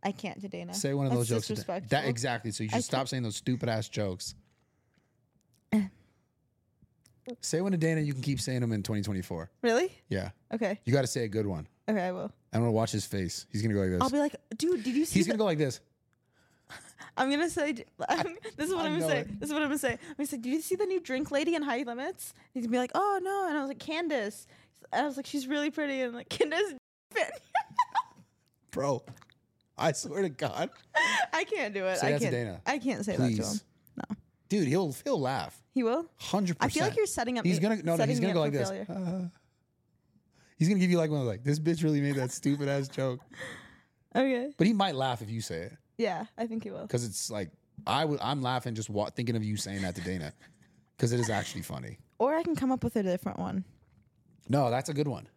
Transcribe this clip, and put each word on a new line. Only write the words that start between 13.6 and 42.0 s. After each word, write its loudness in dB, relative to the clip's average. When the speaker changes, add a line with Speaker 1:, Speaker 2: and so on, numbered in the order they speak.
Speaker 2:
gonna 2
go 4
like 4
this. 4
Speaker 1:
I'll 4
be 2
like, 0
"Dude, 2
did 0
you 4
see 4
Speaker 2:
He's 6
Speaker 1:
the" -2
Speaker 2:
gonna 0
go 4
like 2
this. 2
Speaker 1:
<laughs> -18
I'm 2
gonna 4
say, 0
d-, -10
I'm, 0
this -4
is 2
what 0
Speaker 2:
I 0
Speaker 1:
I'm 0
gonna 2
Speaker 2:
know 2
Speaker 1:
say. 2
Speaker 2:
it. -6
Speaker 1:
This -6
is -2
what 2
I'm 0
gonna 0
say. 0
I'm -10
gonna -4
say, -6
"Did -8
you 0
see -2
the 0
new 0
drink -4
lady 2
in 0
High 0
Limits?" -8
He's -4
gonna 0
be 4
like, 0
"Oh, 2
no." 0
And 0
I 0
was -2
like, -8
"Candace." -2
And 6
I 2
was -2
like, -6
"She's -2
really 2
pretty." 0
And, 0
like, -12
<laughs> -
"Candace." 2
Speaker 2:
Bro, 0
I 2
swear -4
to 0
God. -2
Speaker 1:
<laughs> 2
I 0
can't -2
do -2
it. 0
Speaker 2:
Say 2
Speaker 1:
I 4
Speaker 2:
that 2
to 0
Speaker 1:
can't, 0
Speaker 2:
Dana. -4
Speaker 1:
I 0
can't -2
say -2
that 0
to 4
him. 2
Speaker 2:
Please. -2
Speaker 1:
No. -8
Speaker 2:
Dude, 2
he'll, 2
he'll 0
laugh. -4
Speaker 1:
He 2
will? 0
Speaker 2:
Hundred 0
percent. 0
Speaker 1:
I -6
feel 4
like -2
you're 2
setting -2
up -4
Speaker 2:
He's 4
Speaker 1:
me, 2
Speaker 2:
gonna, 4
no, 0
no, 2
Speaker 1:
setting 4
Speaker 2:
he's 2
Speaker 1:
me 2
Speaker 2:
gonna 0
go 4
Speaker 1:
up 4
Speaker 2:
like 0
Speaker 1:
for -4
Speaker 2:
this. -8
Speaker 1:
failure. -4
Speaker 2:
Uh, -10
he's 4
gonna 6
give 6
you, 6
like, 4
one 2
of, 0
like, -2
"This 4
bitch 2
really 4